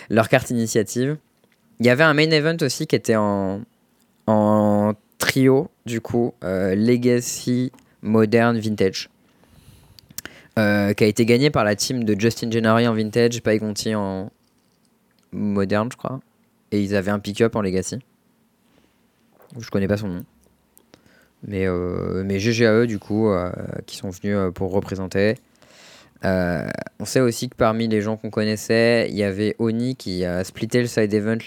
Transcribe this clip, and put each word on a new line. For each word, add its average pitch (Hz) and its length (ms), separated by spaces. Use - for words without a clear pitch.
leur 110 180
carte 127 220
initiative. 120 680
Il 113 40
y 120 60
avait 135 120
un 156 120
main 160 160
event 160 300
aussi 156 260
qui - 80
était 113 200
en, 101 460
en 107 680
trio, 135 500
du 117 160
coup, 120 320
euh, 92 300
Legacy 123 1000
Modern 113 560
Vintage, 107 520
euh, 104 360
qui 113 100
a 107 40
été 110 180
gagné 123 240
par 135 140
la 104 140
team 127 260
de 104 160
Justin 113 320
Gennari 113 360
en 117 60
Vintage, 117 480
Pai 110 180
Conti 107 360
en 98 360
Modern, 101 600
je - 60
crois. - 220
Et 104 100
ils 101 140
avaient 98 160
un 104 80
pick-up 107 360
en 110 60
Legacy. 95 380
Je 113 100
connais 98 180
pas 104 100
son 107 100
nom. 90 180
Mais, 95 200
euh, 90 580
mais 98 140
G 117 140
G 117 120
à 107 80
eux, 117 140
du 107 120
coup, 107 300
euh, 90 220
qui - 120
sont 98 120
venus, 101 260
euh, 95 160
pour 92 200
représenter. 98 640
Euh, 87 440
on 104 60
sait - 140
aussi 123 300
que - 60
parmi 113 320
les 107 140
gens 110 160
qu'on 107 140
connaissait, 113 800
il 82 60
y 101 80
avait 101 360
Oni 117 360
qui 90 300
a 90 180
splitté 117 380
le 120 60
side 107 260
event 110 340